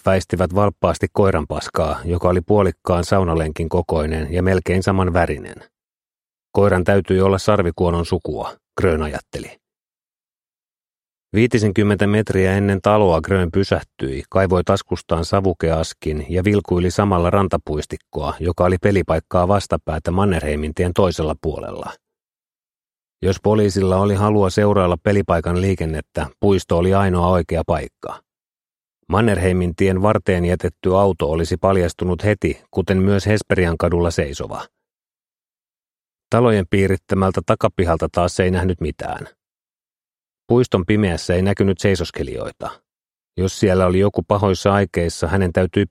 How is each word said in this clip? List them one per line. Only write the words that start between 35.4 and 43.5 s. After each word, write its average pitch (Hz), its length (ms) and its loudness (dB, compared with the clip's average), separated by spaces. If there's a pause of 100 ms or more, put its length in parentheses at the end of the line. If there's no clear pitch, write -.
Talojen 113 400 2
piirittämältä 95 760 0
takapihalta 87 640 0
taas 87 280 0
ei 92 120 2
nähnyt 90 300 -2
mitään. - 460 -8 (1200)
Puiston 117 380 2
pimeässä 95 500 0
ei 92 60 2
näkynyt 98 380 0
seisoskelijoita. 71 1000 -4 (560)
Jos 92 220 -2